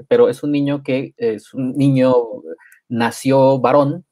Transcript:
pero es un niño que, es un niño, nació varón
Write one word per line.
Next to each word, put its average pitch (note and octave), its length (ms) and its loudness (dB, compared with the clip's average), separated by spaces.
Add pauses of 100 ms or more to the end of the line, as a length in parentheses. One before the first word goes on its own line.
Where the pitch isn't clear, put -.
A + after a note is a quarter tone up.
pero A#2+ 220 4
es C3 120 -6
un D3 120 -4
niño C#3+ 300 -2
que, C3 340 -6
es A2 360 -6
un C3+ 200 -6
niño, C3+ 400 2 (760)
nació C3 720 0
varón C#3+ 520 0